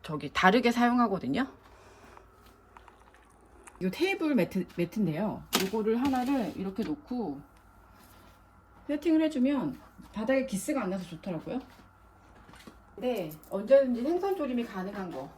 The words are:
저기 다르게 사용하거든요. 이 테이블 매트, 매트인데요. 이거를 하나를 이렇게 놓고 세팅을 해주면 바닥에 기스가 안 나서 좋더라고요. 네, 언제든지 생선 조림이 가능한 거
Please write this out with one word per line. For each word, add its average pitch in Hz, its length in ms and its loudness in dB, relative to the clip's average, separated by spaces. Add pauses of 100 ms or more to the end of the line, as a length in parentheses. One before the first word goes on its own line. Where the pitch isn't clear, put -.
저기 151 300 -8
다르게 233 400 6
사용하거든요. 240 760 2 (2250)
이 185 80 0
테이블 330 460 0
매트, 180 300 2 (100)
매트인데요. 175 680 -2 (200)
이거를 220 380 0
하나를 262 560 0
이렇게 190 260 -6
놓고 160 560 -6 (1500)
세팅을 311 360 2
해주면 269 560 0 (340)
바닥에 254 320 2
기스가 233 380 -2
안 185 60 -2
나서 185 160 -4
좋더라고요. 175 560 -8 (1400)
네, 208 340 -4 (180)
언제든지 247 520 4
생선 370 340 0
조림이 247 300 -2
가능한 190 460 -8
거 135 260 -10